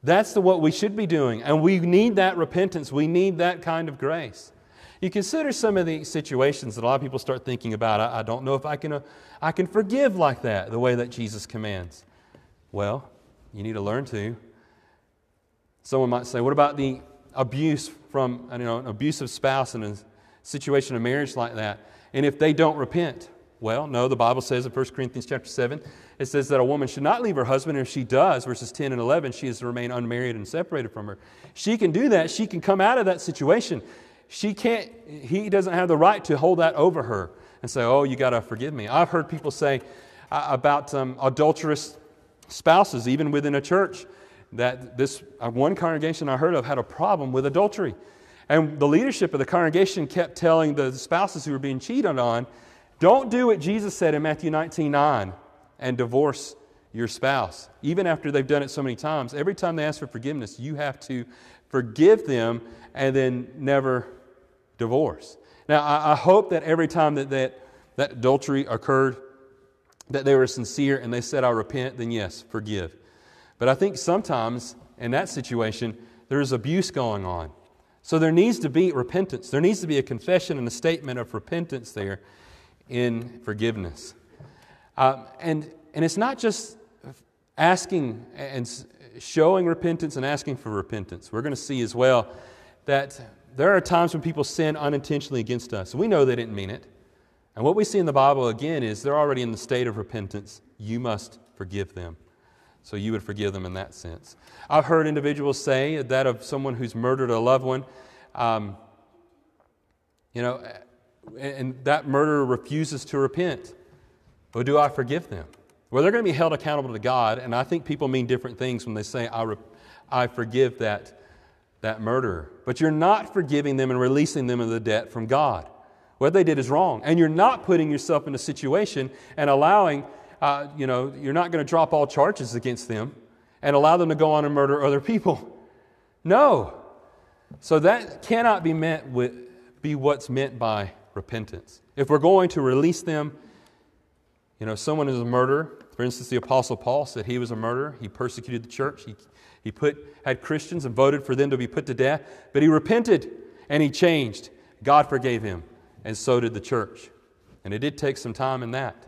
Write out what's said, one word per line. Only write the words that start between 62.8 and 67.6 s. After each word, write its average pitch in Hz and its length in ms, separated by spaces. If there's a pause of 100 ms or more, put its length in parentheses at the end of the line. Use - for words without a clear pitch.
and 135 220
then 127 400
never 135 520 (720)
divorce. 117 600 (320)
Now, 147 140
I, 151 300
I - 20
hope 190 340
that 160 140
every 160 240
time 156 280
that, 139 140
that, 131 300 (360)